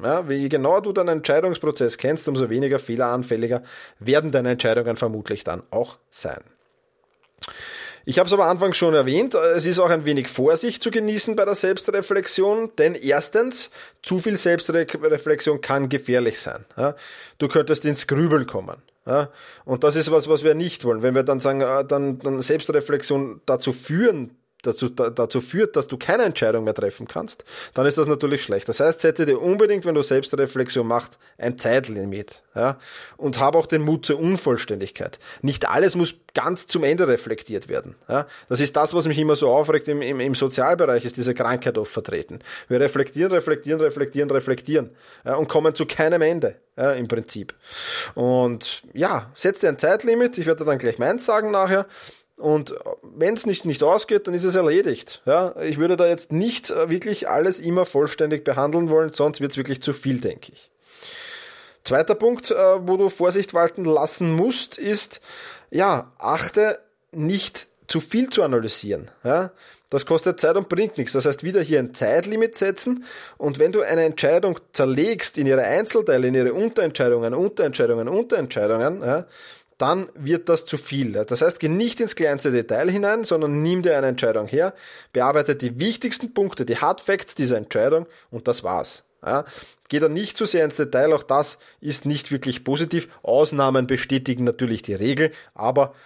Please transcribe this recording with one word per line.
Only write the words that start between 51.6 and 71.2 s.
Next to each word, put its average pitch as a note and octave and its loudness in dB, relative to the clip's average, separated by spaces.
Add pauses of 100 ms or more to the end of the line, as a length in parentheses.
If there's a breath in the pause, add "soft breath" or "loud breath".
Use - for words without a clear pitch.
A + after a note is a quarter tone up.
und D3+ 0 (280)
wenn's G3 -2
nicht, G3 -2
nicht D3 -2
ausgeht, G3+ 2
dann F3+ -4
ist F3 -2
es F#3 2
erledigt. E3 0
Ja, E3+ 2
ich D#3 -4
würde F3 2
da F3 4
jetzt E3+ 0
nicht, G#3 -2
äh, D#3+ 0
wirklich F#3 -2
alles E3 2
immer E3+ 0
vollständig D3+ 0
behandeln D3+ 0
wollen, D#3 4
sonst D3 0
wird's C#3 -4
wirklich C3+ -4
zu C#3+ -2
viel, C3+ -2
denke - -8
ich. - -20 (1120 loud breath)
Zweiter D#3+ 2
Punkt, A#3 0
äh, - 2
wo F#3 4
du G3 4
Vorsicht F#3 0
walten E3+ 2
lassen D#3 2
musst, A#3 -2
ist, - -2 (500 loud breath)
ja, E3+ 0
achte G3+ 0 (320)
nicht E3+ -4 (180)
zu D#3+ -2
viel B3+ -2
zu G#3 2
analysieren. A2 -2 (120)
Ja, F3 0 (380 loud breath)
das C#3 -2
kostet E3+ 0
Zeit D#3+ 4
und G3 -2
bringt F#3 -2
nichts. B2 -4
Das C3+ 0